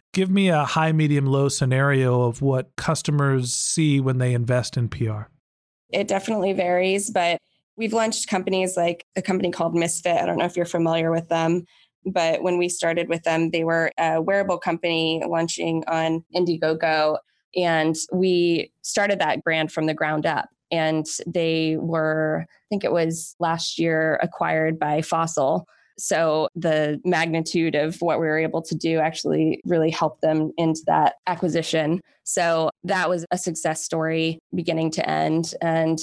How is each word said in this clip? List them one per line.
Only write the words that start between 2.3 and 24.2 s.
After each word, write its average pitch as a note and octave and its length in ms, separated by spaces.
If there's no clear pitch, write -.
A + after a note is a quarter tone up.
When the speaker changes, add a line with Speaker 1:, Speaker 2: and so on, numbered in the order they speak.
Speaker 1:
what C3+ 360
customers C#3 760
see D3+ 460
when C3 200
they B2+ 140
invest A#2+ 440
in A#2+ 120
P - 180
R. G#2+ 220
Speaker 2:
It G3+ 180
definitely G3 460
varies, F#3 560
but F3 300
we've A3 160
launched A3 340
companies F#3 500
like E3+ 280
a F#3+ 60
company F#3 300
called E3+ 240
Misfit. E3+ 420
I - 80
don't F3 120
know - 80
if F3 100
you're F3 100
familiar E3 460
with E3 180
them, E3 360
but F3 380
when F3+ 140
we F3 120
started E3+ 400
with E3 140
them, E3 260
they E3 140
were E3 340
a D#3+ 240
wearable G3 380
company E3 680
launching E3 640
on D#3+ 360
Indiegogo. D#3+ 840
And D#3+ 400
we F3+ 580
started G3+ 360
that D#3 240
brand D#3+ 280
from D#3 160
the D#3+ 60
ground D#3 320
up. D#3 240
And D#3 360
they E3 520
were, D#3 720
I - 200
think G3+ 140
it - 80
was E3 480
last E3 400
year, D#3+ 420